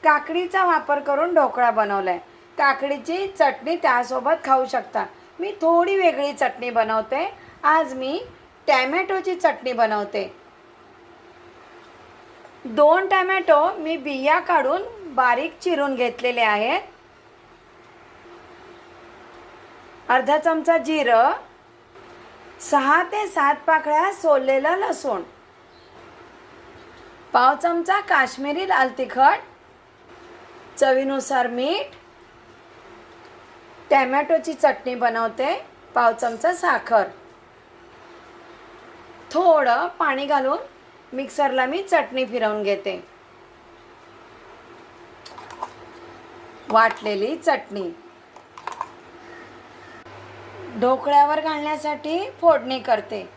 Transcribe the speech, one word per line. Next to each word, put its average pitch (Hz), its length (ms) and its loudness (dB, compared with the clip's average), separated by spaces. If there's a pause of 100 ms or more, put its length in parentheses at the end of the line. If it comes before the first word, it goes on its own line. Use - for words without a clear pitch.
काकडीचा 330 600 2
वापर 311 340 0
करून 285 360 -2
ढोकळा 262 360 2
बनवलाय. 196 480 -2 (400)
काकडीची 285 680 -2 (120)
चटणी 294 380 0
त्यासोबत 254 680 0
खाऊ 262 220 2
शकता. 214 380 -4 (340)
मी 392 140 -6
थोडी 349 440 2
वेगळी 285 360 0
चटणी 247 380 -4
बनवते. 226 640 -2 (280)
आज 302 320 2
मी 269 300 -6 (420)
टॅमॅटोची 349 720 0
चटणी 277 360 -2
बनवते. 214 600 -2 (2250)
दोन 302 440 4
टॅमॅटो 370 640 2
मी 330 240 -6
बिया 277 420 0
काढून 339 440 0 (320)
बारीक 254 460 0
चिरून 285 340 -2
घेतलेले 240 460 -2
आहेत. 220 400 0 (3250)
अर्धा 262 300 2
चमचा 320 400 0
जिरं, 262 520 2 (1300)
सहा 285 420 2
ते 403 240 -4
सात 294 280 0
पाकळ्या 311 580 0
सोललेला 277 640 2
लसूण, 294 460 -4 (2000)
पाव 262 240 4
चमचा 339 440 0
काश्मीरी 294 680 -2
लाल 262 200 2 (100)
तिखट, 269 400 2 (1400)
चवीनुसार 269 680 2
मीठ, 269 400 -2 (2000)
टॅमॅटोची 294 640 2
चटणी 277 420 0
बनवते, 226 600 -2 (400)
पाव 233 180 4
चमचा 233 400 -2
साखर, 240 520 0 (2250)
थोडं 302 560 4 (120)
पाणी 285 280 -2
घालून 277 320 0 (540)
मिक्सरला 262 540 -2
मी 330 160 -4
चटणी 277 440 0
फिरवून 214 360 -2
घेते. 196 420 -4 (3750)
वाटलेली 214 680 0
चटणी, 202 540 -4 (3000)
ढोकळ्यावर 285 600 4
घालण्यासाठी 302 920 -4
फोडणी 262 480 2
करते. 208 580 -4